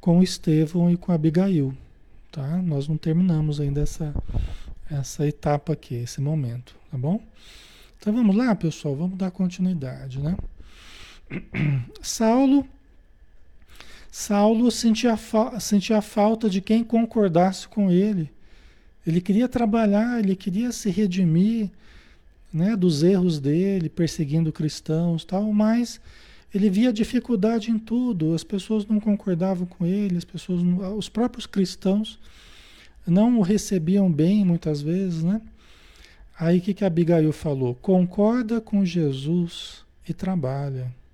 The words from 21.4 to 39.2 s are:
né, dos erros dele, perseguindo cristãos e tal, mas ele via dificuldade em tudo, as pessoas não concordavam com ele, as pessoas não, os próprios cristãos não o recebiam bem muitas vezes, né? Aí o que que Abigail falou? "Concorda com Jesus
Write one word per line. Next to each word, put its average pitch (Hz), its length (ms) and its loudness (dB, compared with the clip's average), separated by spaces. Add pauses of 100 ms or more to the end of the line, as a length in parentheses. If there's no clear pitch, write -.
né, 185 240 0
dos 175 260 2
erros 180 380 2
dele, 170 480 0
perseguindo 160 640 -2
cristãos 160 680 -4
e - 40 -18
tal, 208 260 -2
mas 220 480 0 (540)
ele 202 160 2
via 226 220 2
dificuldade 226 800 0
em 220 40 0
tudo, 220 560 -2
as 160 120 -2
pessoas 208 420 -4
não 214 140 0
concordavam 190 680 -2
com 175 180 -6
ele, 190 320 0
as 175 80 -4
pessoas 175 380 -4
não, 185 340 0
os 202 120 -6
próprios 233 380 -2
cristãos 202 680 -2 (880)
não 214 360 4
o - 20 4
recebiam 190 640 2
bem 175 360 4
muitas 165 360 0
vezes, 165 440 -2
né? 202 180 0 (960)
Aí 170 200 2
o - 20 2
que 185 120 -4
que 190 120 -4
Abigail 165 480 2
falou? 131 420 -4
"Concorda 208 840 0
com 202 240 0
Jesus 165 1000 -4 (240)